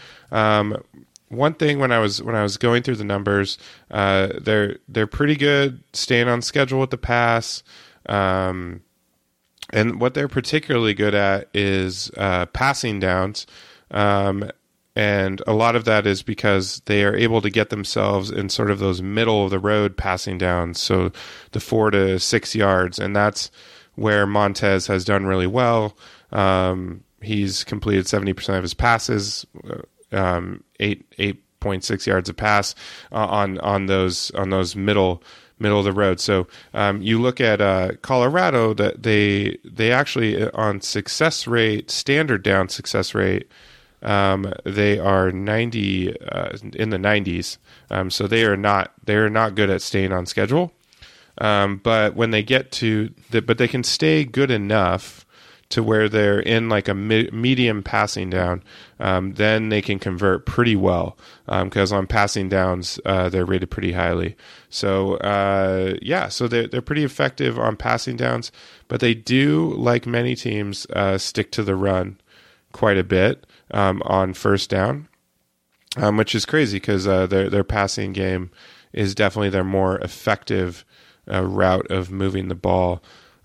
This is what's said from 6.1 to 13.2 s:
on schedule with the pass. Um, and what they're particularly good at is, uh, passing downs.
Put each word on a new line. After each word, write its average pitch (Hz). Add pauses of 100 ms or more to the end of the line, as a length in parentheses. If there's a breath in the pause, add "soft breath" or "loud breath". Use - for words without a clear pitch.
on 120
schedule 131
with 131
the 127
pass. 117 (440 loud breath)
Um, 92 (920)
and 110
what 123
they're 139
particularly 123
good 101
at 101
is, 95
uh, 90
passing 123
downs. 92 (460 loud breath)